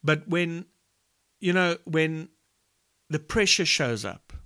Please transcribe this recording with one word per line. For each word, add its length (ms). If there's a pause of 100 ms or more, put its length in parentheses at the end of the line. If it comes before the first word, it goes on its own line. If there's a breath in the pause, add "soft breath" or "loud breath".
but 240
when, 380 (720)
you 140
know, 320
when 440 (800)
the 100
pressure 460
shows 400
up 280 (120)